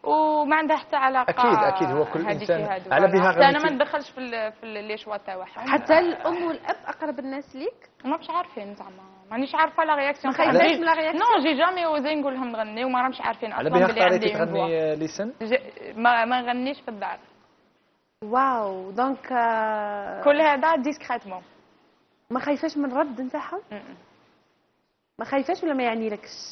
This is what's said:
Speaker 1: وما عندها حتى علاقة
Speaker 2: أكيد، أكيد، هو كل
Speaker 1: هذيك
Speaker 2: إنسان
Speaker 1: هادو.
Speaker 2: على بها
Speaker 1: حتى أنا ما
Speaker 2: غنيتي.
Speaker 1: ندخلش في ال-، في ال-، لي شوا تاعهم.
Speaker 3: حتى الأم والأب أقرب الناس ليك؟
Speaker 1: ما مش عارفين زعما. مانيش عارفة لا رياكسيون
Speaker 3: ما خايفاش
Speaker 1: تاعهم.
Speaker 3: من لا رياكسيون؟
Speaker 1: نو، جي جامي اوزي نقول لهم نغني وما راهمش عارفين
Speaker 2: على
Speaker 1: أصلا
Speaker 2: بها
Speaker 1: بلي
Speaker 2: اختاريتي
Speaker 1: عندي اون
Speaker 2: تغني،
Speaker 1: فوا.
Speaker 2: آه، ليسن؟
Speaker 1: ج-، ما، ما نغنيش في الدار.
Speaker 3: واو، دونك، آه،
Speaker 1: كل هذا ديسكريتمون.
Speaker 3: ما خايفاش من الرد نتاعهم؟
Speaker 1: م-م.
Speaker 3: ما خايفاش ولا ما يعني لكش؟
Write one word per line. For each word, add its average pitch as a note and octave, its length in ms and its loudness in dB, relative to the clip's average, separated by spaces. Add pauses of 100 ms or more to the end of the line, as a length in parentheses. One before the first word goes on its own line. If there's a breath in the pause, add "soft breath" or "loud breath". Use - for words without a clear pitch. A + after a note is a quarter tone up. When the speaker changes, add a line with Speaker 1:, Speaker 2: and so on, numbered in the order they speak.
Speaker 1:
وما D4+ 540 2
عندها D#4 200 2
حتى - 200 -4
علاقة C4 340 2
Speaker 2:
أكيد، A#3+ 280 4 (160)
أكيد، F#3 140 0
هو D3 160 2
كل D#3+ 160 -4
Speaker 1:
هذيك G3+ 200 -2 (100)
Speaker 2:
إنسان E3 120 2
Speaker 1:
هادو. F#3+ 300 -4
Speaker 2:
على F#3+ 140 6
بها F#3 260 6
Speaker 1:
حتى E3 60 0
أنا C#4 140 8
ما D4 60 0
Speaker 2:
غنيتي. D#4 160 0
Speaker 1:
ندخلش D4 360 -2
في - 80 -18
ال-، A3+ 340 -6
في A3 120 -18
ال-، G#3+ 240 -10
لي G#3+ 80 -8
شوا G#3+ 200 -10
تاعهم. F#3+ 300 -10 (260)
Speaker 3:
حتى D#4 260 4
الأم E4+ 480 0
والأب E4 300 -4 (100)
أقرب D4 320 -8
الناس C4+ 380 -10
ليك؟ E4+ 320 -10 (160)
Speaker 1:
ما C#4 120 -2
مش E4 140 -12
عارفين A3+ 440 -6
زعما. F#3+ 280 -20 (280)
مانيش C4 240 -4
عارفة D#4+ 300 2
لا D#4 100 2
رياكسيون C#4 400 -2
Speaker 3:
ما - 40 -2
خايفاش D4 200 6
Speaker 1:
تاعهم. D#4+ 220 6
Speaker 3:
من E4 60 0
لا E4 60 4
رياكسيون؟ D#4+ 300 0
Speaker 1:
نو، A4 200 6
جي C#4+ 160 2
جامي F4 280 2
اوزي D4+ 280 0
نقول C#4+ 200 -2
لهم B3+ 140 -6
نغني A3 360 -6
وما B3+ 180 0
راهمش C4 180 -2
عارفين A3+ 320 -4
Speaker 2:
على - 160 -4
Speaker 1:
أصلا - 100 4
Speaker 2:
بها F#3+ 100 6
Speaker 1:
بلي A3 120 0
Speaker 2:
اختاريتي F#3 340 2
Speaker 1:
عندي - 60 -4
اون E3 80 2
Speaker 2:
تغني، E3 120 -2
Speaker 1:
فوا. D#3+ 320 0
Speaker 2:
آه، - 20 0
ليسن؟ F3 380 -6 (100)
Speaker 1:
ج-، - 540 -4
ما، A#3 280 2
ما B3 160 -2
نغنيش B3 400 -4
في - 80 -12
الدار. G3 300 -10 (1040)
Speaker 3:
واو، G#3+ 680 -2
دونك، B3 420 -4
آه، G#3+ 920 -2
Speaker 1:
كل C#4+ 160 4
هذا D#4 360 4
ديسكريتمون. A#3 640 -6 (880)
Speaker 3:
ما B3+ 100 -2
خايفاش D4 360 -4
من C#4+ 160 -2
الرد C4 280 -2
نتاعهم؟ D4 400 -8 (120)
Speaker 1:
م-م. - 220 -16 (1200)
Speaker 3:
ما A3+ 60 -6
خايفاش C#4 380 -2
ولا D#4 120 -2
ما C4 80 -2
يعني A3+ 260 -2
لكش؟ G#3 220 -10 (220)